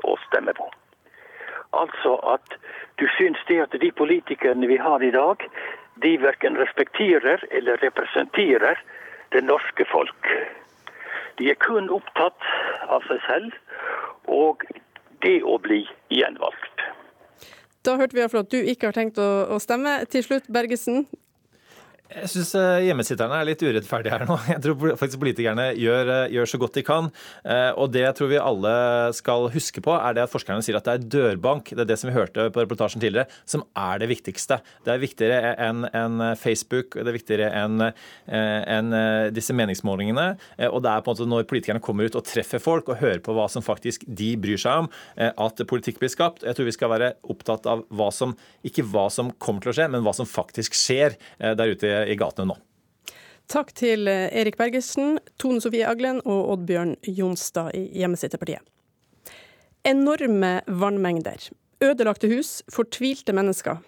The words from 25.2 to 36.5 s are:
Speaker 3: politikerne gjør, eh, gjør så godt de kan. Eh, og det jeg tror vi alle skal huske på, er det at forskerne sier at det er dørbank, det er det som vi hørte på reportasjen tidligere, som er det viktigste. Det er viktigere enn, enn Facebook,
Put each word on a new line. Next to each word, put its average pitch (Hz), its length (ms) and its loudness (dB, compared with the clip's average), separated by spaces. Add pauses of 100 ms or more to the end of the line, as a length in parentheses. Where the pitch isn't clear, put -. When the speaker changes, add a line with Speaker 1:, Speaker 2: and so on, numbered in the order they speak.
Speaker 3:
politikerne 120 560 0
gjør, 120 320 2
eh, 127 240 2
gjør 120 160 2
så 131 100 -4
godt 123 140 0
de 139 100 -2
kan. 160 280 0 (340)
Eh, 127 320 2
og 135 160 0
det 127 80 2
jeg 135 160 2
tror 143 140 0
vi 143 100 4
alle 120 720 2
skal 120 380 0
huske 131 340 -6
på, 156 80 4
er 123 240 0
det 120 80 2
at - 80 -6
forskerne 110 320 -4
sier 104 140 0
at - 100 -4
det 120 60 0
er 123 100 -4
dørbank, 123 640 0
det 117 160 -2
er - 0 -
det 107 160 0
som 127 80 -6
vi 127 80 -2
hørte 110 320 0
på 117 160 0
reportasjen 110 380 -2
tidligere, 117 260 0 (160)
som 151 160 -4 (160)
er 98 240 -2
det 117 80 -2
viktigste. - 480 -4 (300)
Det 117 80 0
er 127 100 -2
viktigere 117 560 2
enn, 117 320 -2
enn 113 240 -2 (240)
Facebook, 123 560 -2